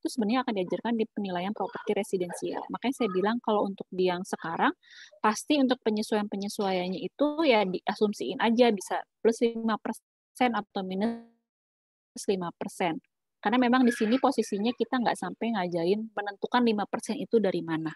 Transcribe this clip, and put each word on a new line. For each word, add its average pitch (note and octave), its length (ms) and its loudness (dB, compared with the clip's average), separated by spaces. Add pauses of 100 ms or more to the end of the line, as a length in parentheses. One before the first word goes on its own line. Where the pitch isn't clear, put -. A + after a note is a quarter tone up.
itu - 80 -8
sebenarnya A#3 400 0
akan A#3 80 -2
diajarkan F#3 400 -2
di A3 160 0
penilaian F#3+ 400 -4
properti - 400 -6
residensial. F3 800 -4
Makanya A#3+ 320 -2
saya G#3+ 80 0
bilang G3 320 0
kalau G#3 240 2
untuk G3 240 -8
di F#3 160 2
yang F3+ 160 -2
sekarang, F3+ 480 -2 (480)
pasti A3+ 400 2
untuk B3+ 240 4
penyesuaian-penyesuaiannya G3+ 1200 -2
itu C4+ 220 0 (180)
ya A3 240 4
diasumsiin F#3+ 720 -2
aja A#3 320 4
bisa F#3 320 -4 (160)
plus A#3 240 2
lima A3+ 320 0
persen - 800 -4
atau G#3 300 -6
minus - 1400 -8
lima F#3+ 320 -2
persen. F3 400 -2 (400)
Karena A3+ 240 4
memang B3+ 240 6
di A#3 80 6
sini A3+ 240 2
posisinya A3+ 560 2
kita A#3+ 320 -2
nggak - 160 0
sampai G#3+ 320 -4
ngajarin F3+ 480 0 (160)
menentukan G#3 480 0
lima G#3 240 0
persen - 320 -6
itu F#3+ 160 0
dari F#3+ 240 2
mana. D#3+ 360 -4